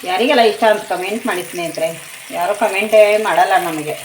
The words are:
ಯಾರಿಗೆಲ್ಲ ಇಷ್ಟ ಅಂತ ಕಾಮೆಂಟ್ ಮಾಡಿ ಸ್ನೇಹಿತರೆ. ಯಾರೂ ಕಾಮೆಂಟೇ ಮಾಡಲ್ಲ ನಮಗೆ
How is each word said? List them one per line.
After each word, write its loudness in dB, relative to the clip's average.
ಯಾರಿಗೆಲ್ಲ 2
ಇಷ್ಟ -2
ಅಂತ -2
ಕಾಮೆಂಟ್ -6
ಮಾಡಿ -4
ಸ್ನೇಹಿತರೆ. -6
ಯಾರೂ -2
ಕಾಮೆಂಟೇ 4
ಮಾಡಲ್ಲ 2
ನಮಗೆ -6